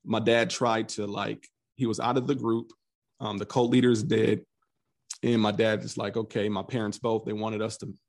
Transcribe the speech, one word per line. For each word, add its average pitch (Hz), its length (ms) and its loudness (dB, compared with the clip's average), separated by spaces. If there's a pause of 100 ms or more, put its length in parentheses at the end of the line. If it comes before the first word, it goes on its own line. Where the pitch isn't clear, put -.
my 113 160 0
dad 113 300 4
tried 113 400 0
to, 104 160 -6
like, 101 420 -6 (280)
he 123 100 -2
was 110 140 -2
out 123 160 0
of 123 100 0
the 143 80 0
group. 117 360 -2 (500)
Um, 104 180 -4
the 101 80 -6
cult 120 240 2
leaders 123 320 6
did. 110 420 2 (800)
And 117 160 2
my 104 120 2
dad 107 320 2
is - 120 -10
like, 104 200 -4
"Okay," 110 320 -2
my 101 140 -2
parents 104 360 -4
both, 113 260 -2
they - 80 -4
wanted 107 300 -4
us 110 160 -6
to 101 140 -10 (160)